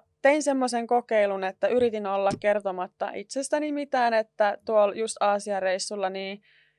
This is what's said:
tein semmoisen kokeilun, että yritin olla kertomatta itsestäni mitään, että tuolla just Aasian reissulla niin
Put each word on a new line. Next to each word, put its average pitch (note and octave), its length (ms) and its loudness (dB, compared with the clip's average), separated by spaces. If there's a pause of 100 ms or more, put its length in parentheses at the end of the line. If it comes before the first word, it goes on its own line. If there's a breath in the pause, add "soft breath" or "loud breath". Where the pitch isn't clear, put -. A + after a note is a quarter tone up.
(220)
tein C#4+ 220 4
semmoisen B3 440 0
kokeilun, G#3+ 560 2
että F#3+ 240 -2
yritin A3 400 0
olla G3 220 0 (100)
kertomatta G3 760 -2
itsestäni D4 580 -4
mitään, B3+ 420 0
että A3 520 0
tuolla G#3 300 4
just A3 240 -4
Aasian G3+ 420 0
reissulla F#3+ 480 -2
niin G3 320 -8 (380)